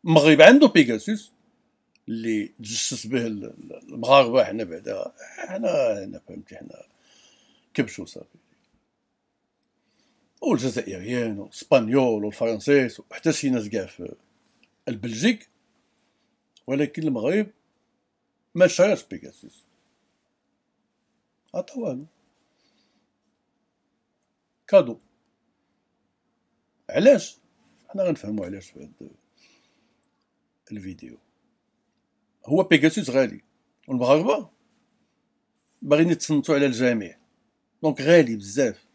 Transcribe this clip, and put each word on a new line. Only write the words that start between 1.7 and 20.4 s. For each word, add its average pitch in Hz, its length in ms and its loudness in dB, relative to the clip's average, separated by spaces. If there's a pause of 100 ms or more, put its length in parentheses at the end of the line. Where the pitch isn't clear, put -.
اللي 110 500 -6
تجسس 113 480 -8
به 117 200 -4
ال-، 104 180 -8
ال-، - 480 -20
المغاربة. 120 520 4
حنا 110 200 -6
بعدا، 95 480 -12 (240)
حنا، 127 680 -4
حنا 87 160 -16
فهمتي، - 380 -20
حنا - 300 -20 (880)
كبشوا 107 300 -6
صافي. - 340 -20 (2000)
والجزائريين 113 1000 -4
والاسبانيول 117 880 0
والفرنسيس 117 760 -2
وحتى - 320 -4
شي 139 180 -2
ناس 113 180 -4
كاع 101 180 -6
في - 280 -16 (760)
البلجيك، 120 600 -4 (1160)
ولكن 147 360 -4
المغرب 156 480 -2 (1040)
ما 165 120 4
شراش 190 380 2
بيغاسوس. - 600 -20 (1900)